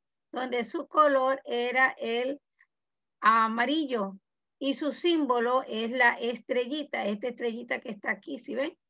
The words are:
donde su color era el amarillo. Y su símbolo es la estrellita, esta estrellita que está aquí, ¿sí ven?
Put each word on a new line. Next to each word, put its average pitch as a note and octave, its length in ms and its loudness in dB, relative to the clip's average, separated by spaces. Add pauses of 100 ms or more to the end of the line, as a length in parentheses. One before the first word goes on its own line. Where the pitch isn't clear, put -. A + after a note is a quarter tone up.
(320)
donde B3 320 -2
su C#4 240 -8
color C4+ 560 4
era B3 540 0
el B3 420 -4 (800)
amarillo. A3+ 960 2 (420)
Y C4+ 160 0
su C#4+ 180 -2
símbolo B3+ 760 2
es A3+ 240 -4
la B3 240 4
estrellita, A#3+ 920 -4
esta G#3 240 -4
estrellita A#3+ 520 -6
que - 100 -12
está G#3+ 220 -8
aquí, C4+ 260 -10
¿sí - 160 -10
ven? C#4 240 -4 (120)